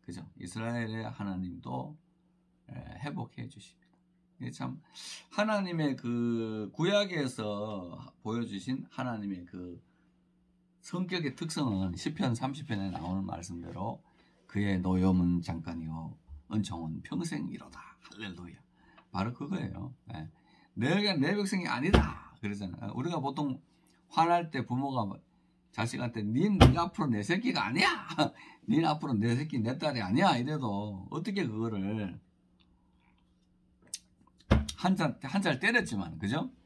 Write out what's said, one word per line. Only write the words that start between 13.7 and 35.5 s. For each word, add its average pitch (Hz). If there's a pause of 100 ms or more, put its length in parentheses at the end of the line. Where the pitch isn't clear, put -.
그의 101
노염은 92
잠깐이요 82 (360)
은총은 82
평생이로다. - (320)
할렐루야. 90 (560)
바로 101
그거예요. 131 (220)
예. 80 (440)
너희가 185
내 156
백성이 190
아니다. -
그러잖아요. 104
우리가 156
보통 139 (480)
화날 170
때 131
부모가 123 (540)
자식한테 117
"닌, 160
닌 131
앞으로 170
내 104
새끼가 165
아니야. 208 (100)
<laughs> -
닌 156
앞으로 151
내 113
새끼, 147
내 120
딸이 143
아니야." 131
이래도 104
어떻게 185
그거를 107 (2500)
한 185
살, 151
한 190
살 151